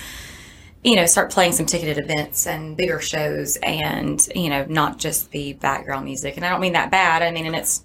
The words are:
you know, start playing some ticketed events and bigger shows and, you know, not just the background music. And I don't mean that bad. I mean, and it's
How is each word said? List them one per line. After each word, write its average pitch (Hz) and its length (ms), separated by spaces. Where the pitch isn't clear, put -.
you 240 80
know, 175 100
start - 240
playing 175 220
some 165 140
ticketed 156 320
events 151 500
and 156 300
bigger 165 240
shows 151 600
and, 151 720
you 170 160
know, 139 200
not 156 280
just - 340
the 143 200
background 139 540
music. 139 320
And 170 80
I 180 40
don't 185 120
mean 185 120
that 156 160
bad. 170 320
I 170 100
mean, 160 140
and 160 120
it's - 280